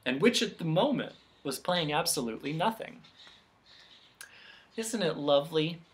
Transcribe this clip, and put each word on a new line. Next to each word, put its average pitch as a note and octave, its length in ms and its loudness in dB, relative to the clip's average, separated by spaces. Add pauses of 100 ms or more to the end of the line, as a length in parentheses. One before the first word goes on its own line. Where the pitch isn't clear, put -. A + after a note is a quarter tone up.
and B2+ 160 -2
which A#3+ 220 4
at G#3 160 -4
the F3+ 60 -8
moment E3+ 480 0 (300)
was C#3 160 -6
playing F3 340 -2
absolutely C#3+ 600 -2
nothing. F3+ 480 -2 (1800)
Isn't A3+ 260 -4
it E3+ 140 2
lovely? D#3 640 2 (160)